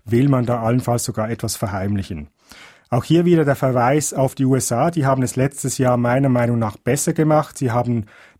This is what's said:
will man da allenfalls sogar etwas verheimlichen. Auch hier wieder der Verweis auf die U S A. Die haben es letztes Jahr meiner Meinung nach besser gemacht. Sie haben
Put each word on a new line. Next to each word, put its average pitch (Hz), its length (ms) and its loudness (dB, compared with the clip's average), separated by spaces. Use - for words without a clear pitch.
will 120 240 2
man 127 160 2
da 113 180 -2
allenfalls 120 400 0
sogar 110 260 -6
etwas 113 280 -6
verheimlichen. 95 720 -6
Auch 123 120 0
hier 165 200 2
wieder 170 220 4
der 135 100 2
Verweis 131 600 0
auf 135 180 0
die 135 120 -2
U 131 100 4
S 127 160 -2
A. 127 180 0
Die 165 160 -2
haben 135 160 2
es 123 140 -2
letztes 131 420 -2
Jahr 127 180 2
meiner 123 340 2
Meinung 120 280 2
nach 110 180 -2
besser 147 380 -2
gemacht. 151 420 2
Sie 131 140 -2
haben 117 380 -2